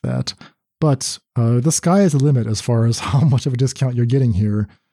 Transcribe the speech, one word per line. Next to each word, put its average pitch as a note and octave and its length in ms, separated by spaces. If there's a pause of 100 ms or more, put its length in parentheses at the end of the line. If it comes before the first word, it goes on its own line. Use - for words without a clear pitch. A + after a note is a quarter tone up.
that. - 320 (460)
But, C#3 380 (180)
uh, A#2+ 240
the D#3 120
sky F#3 280
is F3+ 120
the C#3+ 60
limit C3 280
as G#2+ 140
far A#2 260
as A#2 120
<laughs> - 20
how C#3 200
much C#3 260
of B2+ 80
a A#2+ 40
discount B2+ 360
you're A#2+ 120
getting B2+ 260
here. G#2 360 (240)